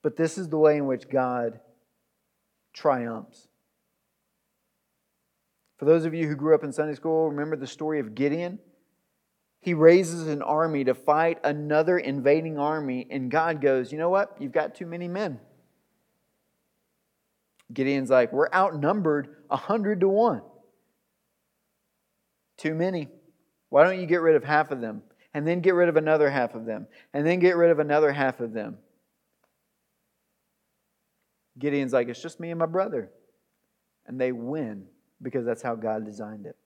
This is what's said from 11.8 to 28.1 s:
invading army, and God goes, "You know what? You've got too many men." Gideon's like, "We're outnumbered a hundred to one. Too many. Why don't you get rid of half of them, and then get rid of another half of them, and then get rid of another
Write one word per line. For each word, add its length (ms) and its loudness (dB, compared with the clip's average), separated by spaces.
invading 600 0
army, 520 -4
and 200 -6
God 300 -2
goes, 320 0
"You 60 -10
know 120 -2
what? 300 -2
You've 120 -10
got 240 -2
too 100 -14
many 220 -10
men." 320 -6
Gideon's 380 -2
like, 200 4
"We're 220 0
outnumbered 840 0
a 80 -2
hundred 440 -2
to 80 4
one. 320 2
Too 200 -4
many. 340 -4
Why 140 6
don't 160 2
you 60 -6
get 160 2
rid 140 6
of 80 2
half 280 0
of 80 -6
them, 240 -10
and 120 -4
then 160 0
get 120 4
rid 160 4
of 80 2
another 320 4
half 260 -2
of 100 -12
them, 220 -8
and 140 -2
then 140 2
get 180 4
rid 140 6
of 80 2
another 340 2